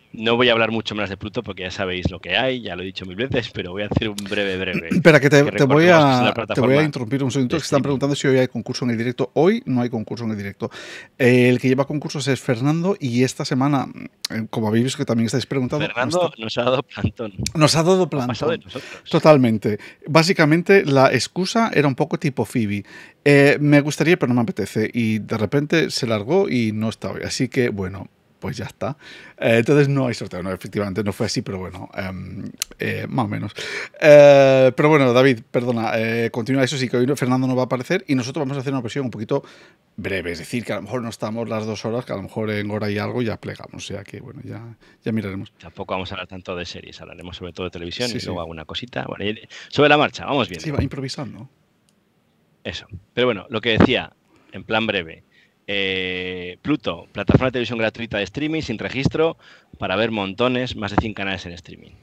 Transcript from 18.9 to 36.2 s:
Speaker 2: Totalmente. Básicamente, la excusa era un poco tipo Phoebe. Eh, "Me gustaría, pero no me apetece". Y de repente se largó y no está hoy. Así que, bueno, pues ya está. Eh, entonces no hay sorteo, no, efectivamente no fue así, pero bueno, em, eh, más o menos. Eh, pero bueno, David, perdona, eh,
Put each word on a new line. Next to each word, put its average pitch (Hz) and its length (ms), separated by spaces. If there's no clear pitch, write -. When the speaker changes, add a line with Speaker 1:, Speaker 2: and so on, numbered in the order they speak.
Speaker 2:
Totalmente. 127 720
Básicamente, 170 800
la 135 260
excusa 190 600
era 147 140
un 131 80
poco 156 200
tipo 135 280
Phoebe. 101 400
Eh, 143 360
"Me 147 200
gustaría, 151 360
pero 143 120
no 123 80
me 120 60
apetece". 107 520
Y 110 240
de 104 180
repente 147 540
se - 160
largó 113 420
y 113 220
no 110 200
está 98 200
hoy. 92 140
Así - 240
que, 123 220
bueno, 95 380
pues 180 200
ya - 80
está. - 300
Eh, 117 200
entonces 143 300
no 139 180
hay 117 80
sorteo, 90 280
no, 92 100
efectivamente 101 500
no 101 100
fue 110 140
así, 123 140
pero 98 180
bueno, 87 380
em, 95 480
eh, 104 300
más 131 160
o 104 40
menos. 107 240
Eh, 139 760
pero 147 140
bueno, 139 240
David, 127 260
perdona, 120 460
eh, 117 340